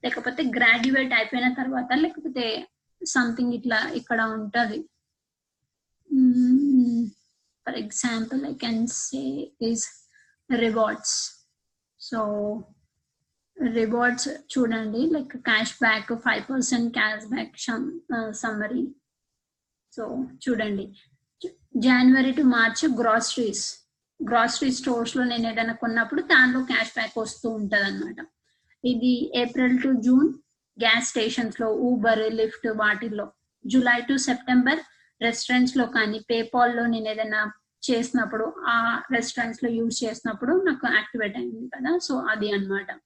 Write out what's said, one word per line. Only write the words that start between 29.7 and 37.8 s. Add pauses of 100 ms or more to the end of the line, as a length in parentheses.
to
June (500)
గ్యాస్
స్టేషన్స్
లో,
Uber, (100)
Lyft
వాటిల్లో. (340)
July (100)
to (140)
September (440)
రెస్టారెంట్స్
లో
కానీ
PayPal
లో
నేను
ఏదైనా (380)